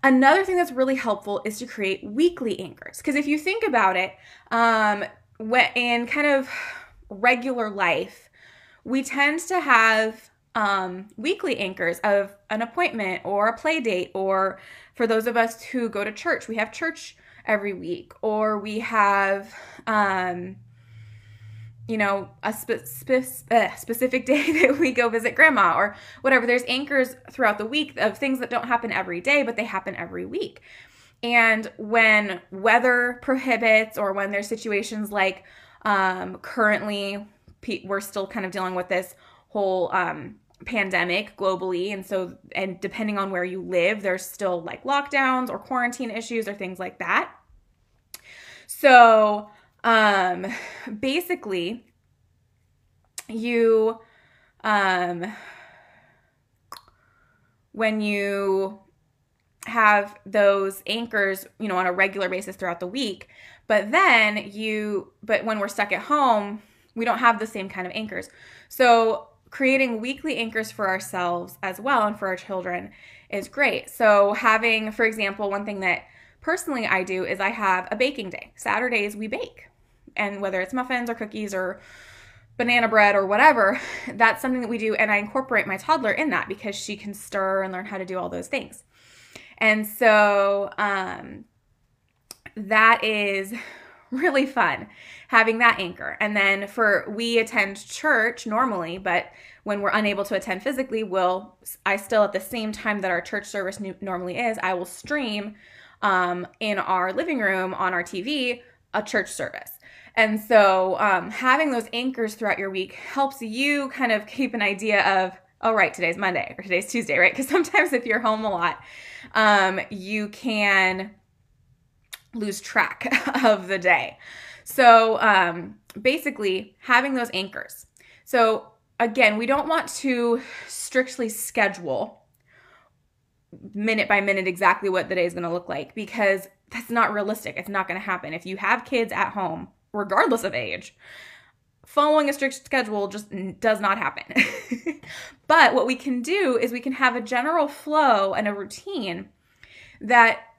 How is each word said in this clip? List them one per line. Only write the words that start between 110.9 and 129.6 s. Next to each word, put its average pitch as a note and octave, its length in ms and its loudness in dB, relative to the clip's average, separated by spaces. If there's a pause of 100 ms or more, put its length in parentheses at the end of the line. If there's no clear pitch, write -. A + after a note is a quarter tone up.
um, G3 320 2
having C4+ 400 2
those A#3 200 -4
anchors A#3 440 -4
throughout G#3 240 -2
your G3 100 -4
week F#3+ 240 -6
helps C4+ 480 -4
you C4+ 480 -2
kind B3+ 220 -2
of G#3+ 160 0
keep B3 260 -4
an A3+ 80 -2
idea G3+ 420 2 (200)
of, F#3+ 100 -4 (280)
"Oh, A3+ 120 2
right, F#3+ 200 2
today's E3+ 240 -2
Monday F#3 400 -2
or F#3 60 -14
today's F#3 260 -2
Tuesday," E3 280 -2
right? F3+ 180 4
'Cause C4 120 -4
sometimes F4 440 2
if A#3+ 140 -2
you're A3+ 140 0
home A3 260 -2
a G#3 40 0
lot, E3+ 280 -2 (560)
um, G3 560 4
you G#3 400 -6
can G3+ 800 0 (1200)
lose G#3 280 -6
track - 460 -2 (280)
<laughs> C4 80 0
of G3+ 240 4
the F#3+ 100 -2
day. E3+ 400 2 (460)
So, A3+ 580 8
um, F#3 540 4 (260)
basically A3+ 800 -2
having C4 340 2
those A#3+ 200 -2
anchors. - 520 -10 (380)
So A3 480 2 (280)
again, A3+ 380 4
we A#3 80 -2
don't C#4 220 2